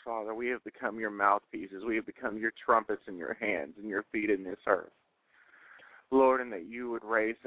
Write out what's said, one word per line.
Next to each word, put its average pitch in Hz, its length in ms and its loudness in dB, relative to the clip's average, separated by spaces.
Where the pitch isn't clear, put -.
Father. 110 300 -6
We 120 160 -4
have 123 160 -6
become 110 340 -6
your 110 120 -2
mouthpieces. 98 760 0
We 113 80 0
have 110 100 -2
become 110 320 -8
your 113 140 -2
trumpets 110 420 2
in 101 80 -10
your 85 200 -6
hands 87 420 -4
and 104 100 -10
your 104 240 -2
feet 107 180 -2
in 95 140 2
this 92 240 -8
earth. 85 240 0
Lord, 131 300 8
and 123 120 -6
that 85 140 -8
you 120 240 -6
would 117 120 -4
raise 110 320 2